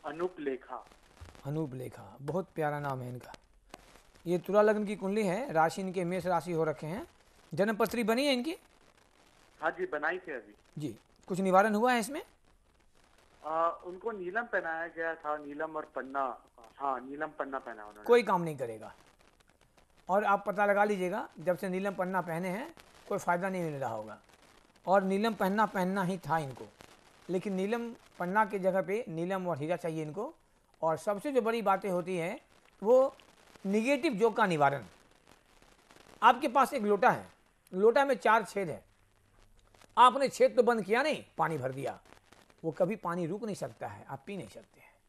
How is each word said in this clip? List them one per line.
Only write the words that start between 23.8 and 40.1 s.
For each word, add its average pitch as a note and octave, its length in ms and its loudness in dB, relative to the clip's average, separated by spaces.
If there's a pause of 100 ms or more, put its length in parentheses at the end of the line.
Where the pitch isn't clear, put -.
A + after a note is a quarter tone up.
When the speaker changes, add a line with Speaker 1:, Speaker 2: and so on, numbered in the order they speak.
Speaker 2:
होगा। G#2+ 260 -10 (680)
और F#3+ 160 6
नीलम G3 300 0
पहनना G3+ 320 2
पहनना F#3+ 380 -2
ही F3+ 140 0
था D#3+ 200 -2
इनको, C3 280 -6 (640)
लेकिन F#3+ 240 -2
नीलम A#3 400 -4 (260)
पन्ना F#3+ 260 2
की G#3 140 -6
जगह F#3 220 0
पे G3 260 -4
नीलम F3+ 400 -4
और E3 100 -2
हीरा D#3 180 -2
चाहिए D#3+ 260 -6
इनको। D#3 340 -8 (460)
और D#3+ 160 0
सबसे G#3 340 -4
जो C4 100 4
बड़ी A3+ 200 0
बातें G3 280 0
होती F3+ 280 -2
हैं, F#3 240 -4 (420)
वो B3+ 320 4 (500)
नेगेटिव B3 480 2
जोक A3 240 2
का A3 80 4
निवारण। C#3+ 400 2 (1400)
आपके A#3+ 240 6
पास B3+ 260 4
एक A#3+ 100 -2
लोटा G#3 260 6
है, A#2+ 200 0 (440)
लोटा A3+ 320 6
में C4+ 100 2
चार A3 280 4
छेद F#3 260 -4
है, G#2+ 160 -12 (1120)
आपने B3 320 8